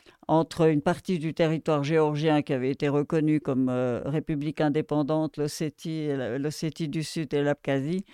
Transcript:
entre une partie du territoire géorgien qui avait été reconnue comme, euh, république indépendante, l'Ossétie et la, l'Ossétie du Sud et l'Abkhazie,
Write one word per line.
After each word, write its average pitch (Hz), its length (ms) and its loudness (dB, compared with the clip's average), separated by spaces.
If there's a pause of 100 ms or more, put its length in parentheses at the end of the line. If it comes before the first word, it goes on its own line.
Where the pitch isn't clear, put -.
(280)
entre 160 420 4
une 147 140 4
partie 175 360 0
du 156 140 -4
territoire 156 500 0
géorgien 151 600 2
qui 147 100 -4
avait 127 160 0
été 143 180 -2
reconnue 151 540 2
comme, 131 280 0
euh, 123 360 0
république 151 560 -4
indépendante, 151 760 0
l'Ossétie 147 540 -4
et 151 260 -2
la, 123 220 -4
l'Ossétie 151 500 -4
du 151 160 -4
Sud 156 300 -6
et 143 80 2
l'Abkhazie, 143 720 -2